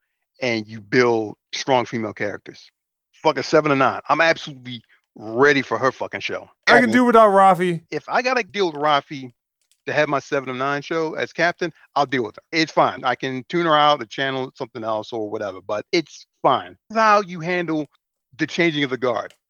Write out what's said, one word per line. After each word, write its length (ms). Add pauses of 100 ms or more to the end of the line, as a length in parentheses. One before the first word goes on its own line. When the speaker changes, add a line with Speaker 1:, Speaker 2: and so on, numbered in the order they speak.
(420)
Speaker 1:
and 260
you 140
build 540 (180)
strong 320
female 280
characters. 580 (420)
Fucking 300
Seven 280
of 60
Nine. 320
I'm 120
absolutely 600 (340)
ready 460
for 160
her 140
fucking 300
show. 280 (180)
Speaker 2:
I 80
can 100
Speaker 1:
And 80
Speaker 2:
do 120
without 240
Rafi. 640
Speaker 1:
if 180
I 140
gotta 200
deal 280
with 100
Rafi 520 (540)
to 60
have 160
my 100
Seven 300
of 80
Nine 260
show 320
as 180
captain, 380 (240)
I'll 100
deal 180
with 120
her. 60 (100)
It's 200
fine. 320
I 120
can 340
tune 160
her 100
out, 240
the 60
channel, 480
something 300
else 280
or 180
whatever, 320
but 300
it's 360 (160)
fine. 340 (120)
This 80
is 40
how 200
you 180
handle 480 (500)
the 80
changing 380
of 80
the 60
guard. 360 (160)